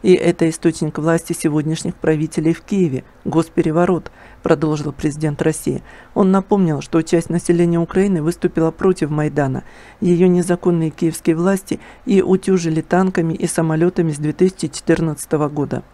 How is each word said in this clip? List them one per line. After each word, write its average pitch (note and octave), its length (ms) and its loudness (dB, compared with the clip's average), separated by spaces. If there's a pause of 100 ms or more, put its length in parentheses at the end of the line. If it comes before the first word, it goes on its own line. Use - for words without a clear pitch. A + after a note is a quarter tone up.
И F#3 120 6
это E3+ 360 2
источник D#3+ 480 -2
власти E3 340 -2
сегодняшних D#3 600 -2
правителей D#3+ 580 0
в - 100 -4
Киеве – E3 420 -2 (200)
госпереворот, E3 880 0 (320)
продолжил D3+ 480 0
президент D3+ 520 -4
России. - 420 -2 (300)
Он F#3+ 180 4
напомнил, F#3 480 2
что E3 220 -2
часть E3 280 0
населения E3+ 480 2
Украины F#3 420 0
выступила E3 520 -2
против F3+ 380 0
Майдана. C#3+ 520 -2 (380)
Её F3 260 4
незаконные F3 640 2
киевские E3 460 -2
власти F#3+ 420 -2 (260)
и G3 160 2
утюжили F3 600 0
танками F3 520 0
и F3 140 -4
самолётами E3 640 0
с C#3+ 80 -6
две D3+ 140 -4
тысячи F3+ 340 0
четырнадцатого D#3 800 -2
года. C#3 460 -4